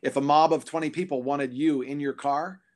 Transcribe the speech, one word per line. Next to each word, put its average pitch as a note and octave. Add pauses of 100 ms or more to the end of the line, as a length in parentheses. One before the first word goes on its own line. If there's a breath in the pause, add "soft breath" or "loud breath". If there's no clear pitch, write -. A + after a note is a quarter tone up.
If C3
a C#3
mob D3+
of D#3
twenty D#3+
people D#3
wanted C3+
you C#3+
in C#3
your C#3
car, D#3 (160)